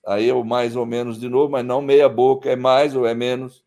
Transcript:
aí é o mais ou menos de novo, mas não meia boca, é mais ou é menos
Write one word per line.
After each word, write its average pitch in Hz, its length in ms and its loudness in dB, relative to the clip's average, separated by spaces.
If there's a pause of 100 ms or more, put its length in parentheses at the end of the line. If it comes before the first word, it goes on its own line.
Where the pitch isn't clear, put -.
aí 104 240 0
é 127 40 2
o 123 100 -2
mais 120 320 -2
ou 123 100 -4
menos 117 340 -6
de 123 80 -8
novo, 143 240 0
mas 127 140 -4
não 127 160 -2
meia 139 260 6
boca, 131 420 0
é 127 60 0
mais 131 400 2
ou 123 120 0
é 117 60 -2
menos 123 540 -6